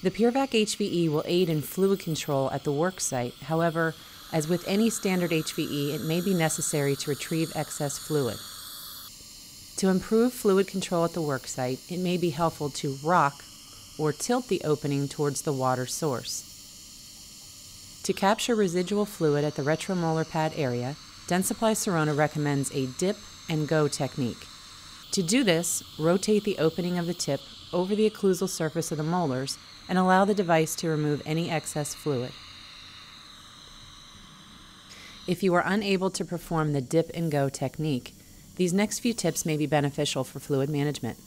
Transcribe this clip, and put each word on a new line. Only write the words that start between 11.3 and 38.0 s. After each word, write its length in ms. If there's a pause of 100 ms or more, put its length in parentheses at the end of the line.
site, 340 (100)
it 80
may 180
be 140
helpful 400
to 340
rock 400 (540)
or 160
tilt 340
the 160
opening 440
towards 340
the 100
water 320
source. 640 (1600)
To 80
capture 440
residual 480
fluid 400
at 100
the 80
retromolar 680
pad 280
area, 400 (320)
Dentsply 480
Sirona 420
recommends 560
a 120 (120)
dip 180 (320)
and 200
go 180
technique. 580 (680)
To 100
do 220
this, 400 (160)
rotate 420
the 160
opening 400
of 80
the 80
tip 240 (340)
over 220
the 160
occlusal 380
surface 420
of 80
the 60
molars 520 (320)
and 100
allow 260
the 100
device 400
to 140
remove 360
any 240
excess 460
fluid. 380 (3000)
If 160
you 100
are 100
unable 460
to 140
perform 480
the 80
dip 340
and 160
go 180
technique, 680 (420)